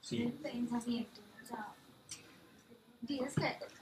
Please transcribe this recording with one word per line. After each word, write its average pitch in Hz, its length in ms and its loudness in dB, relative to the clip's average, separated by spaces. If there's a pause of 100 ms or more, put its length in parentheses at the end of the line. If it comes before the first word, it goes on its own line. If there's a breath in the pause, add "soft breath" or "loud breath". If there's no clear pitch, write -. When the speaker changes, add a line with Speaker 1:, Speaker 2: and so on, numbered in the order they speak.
Speaker 1:
Sí. - 160 4
Speaker 2:
El 240 80 4
pensamiento, 240 880 0 (240)
o - 20 -14
sea, - 220 -4 (1300)
dices 269 340 2
que - 220 4 (240)